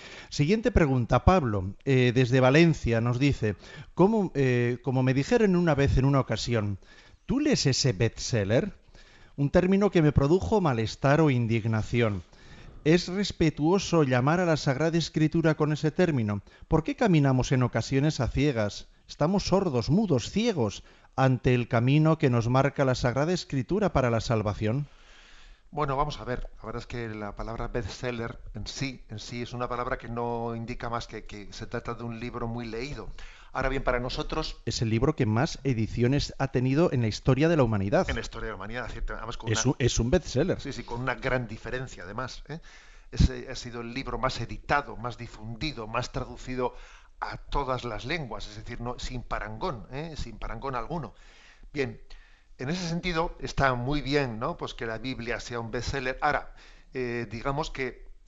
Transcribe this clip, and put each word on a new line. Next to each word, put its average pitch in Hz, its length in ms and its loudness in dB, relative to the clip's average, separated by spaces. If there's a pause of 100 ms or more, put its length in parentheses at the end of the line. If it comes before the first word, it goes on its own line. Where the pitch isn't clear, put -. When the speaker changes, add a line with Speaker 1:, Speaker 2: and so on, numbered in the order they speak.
(300)
Speaker 1:
Siguiente 214 420 2
pregunta, 131 540 4
Pablo, 107 580 4
eh, 127 320 4
desde 127 240 4
Valencia, 127 640 6
nos 120 180 0
dice, 120 380 0 (380)
"¿Cómo, 196 380 4
eh, 123 480 2
como 131 220 2
me 131 100 4
dijeron 190 440 4
una 170 180 4
vez 135 220 4
en 131 80 6
una 139 160 6
ocasión, 107 580 -2 (460)
¿tú 254 160 0
lees 277 240 2
ese 131 260 2
bestseller?". 113 880 0 (560)
Un 143 140 0
término 190 420 4
que 175 100 4
me 147 120 6
produjo 185 480 4
malestar 135 580 2
o 160 100 6
indignación. 113 920 0 (640)
¿Es 175 240 4
respetuoso 175 920 2
llamar 131 360 2
a 180 60 0
la 160 100 2
Sagrada 151 420 0
Escritura 156 580 2
con 151 180 0
ese 151 180 0
término? 117 500 0 (280)
¿Por 156 160 2
qué 285 100 -4
caminamos 139 560 4
en 127 120 4
ocasiones 135 580 0
a 113 80 0
ciegas? 123 580 -2 (180)
¿Estamos 175 380 0
sordos, 147 460 2
mudos, 170 400 2
ciegos 185 540 -2 (340)
ante 127 380 4
el 120 120 0
camino 151 500 4
que 143 120 4
nos 117 180 2
marca 135 380 2
la 127 100 2
Sagrada 139 380 0
Escritura 170 580 -2
para 127 180 2
la 113 120 2
salvación? 110 640 -2 (840)
Speaker 2:
Bueno, 143 240 -2
vamos 147 240 -2
a 107 40 -12
ver. 120 340 -4
La - 80 -16
verdad 113 160 -8
es - 60 -14
que 117 220 -8
la 104 260 -8
palabra 113 320 -6
bestseller 117 720 -6 (160)
en 101 100 -10
sí, 135 440 -8
en 107 100 -12
sí 120 240 -10
es 117 100 -10
una 123 160 -6
palabra 120 300 -4
que 113 100 -12
no 117 460 -4
indica 117 340 -8
más 117 160 -6
que, 107 200 -12
que 98 280 -14
se 113 140 -12
trata 120 260 -6
de 113 100 -10
un 117 160 -8
libro 117 280 -6
muy 117 180 -6
leído. 113 420 -8 (440)
Ahora 131 180 0
bien, 131 140 -2
para 123 160 2
nosotros 151 640 -4
Speaker 1:
Es - 160 -2
el 113 80 2
libro 117 260 4
que 131 120 0
más 113 360 0
ediciones 120 760 0
ha 135 80 0
tenido 135 440 2
en 127 100 2
la 113 60 2
historia 135 420 2
de 170 80 4
la 135 60 6
humanidad. 110 460 2
Speaker 2:
En 123 60 -2
la 113 60 -4
historia 113 260 -8
de 110 40 -6
la 104 40 -8
humanidad, 107 340 -8
cierto. 110 260 -6
Además, 110 220 -10
con 110 140 -4
Speaker 1:
Es 113 140 0
Speaker 2:
una 131 60 4
Speaker 1:
un, 131 140 0
es - 140 0
un 117 100 0
bestseller. 156 500 0
Speaker 2:
Sí, 139 140 -8
sí, 120 100 -10
con 120 180 -8
una 127 140 -2
gran 127 320 -2
diferencia, 113 560 -10
además, 113 440 -10
¿eh? 156 120 -12 (520)
Ese 123 400 0
ha 120 40 -10
sido 120 260 -10
el 117 120 -10
libro 127 240 -6
más 123 240 -2
editado, 117 560 -4
más 117 220 -8
difundido, 113 680 -10
más 117 240 -4
traducido 123 640 -6 (440)
a 107 180 -6
todas 131 480 -4
las 107 200 -8
lenguas, 120 420 -6
es 107 80 -16
decir, 113 260 -10
no, 120 160 -6
sin 127 240 -6
parangón, 110 720 -6
¿eh? 151 240 -10
Sin 110 220 -8
parangón 123 380 -8
alguno. 120 380 -6 (600)
Bien, 131 260 -4 (600)
en 127 100 -6
ese 180 180 -4
sentido 170 520 -2
está 135 340 0
muy 127 280 -2
bien, 135 360 0
¿no? 156 200 -6
Pues - 180 -10
que 123 100 -10
la 113 140 -6
Biblia 117 400 -8
sea 120 200 -8
un 113 120 -8
bestseller. 127 500 -4
Ahora, 147 320 -2 (400)
eh, 120 380 -4
digamos 139 400 -4
que - 380 -8 (180)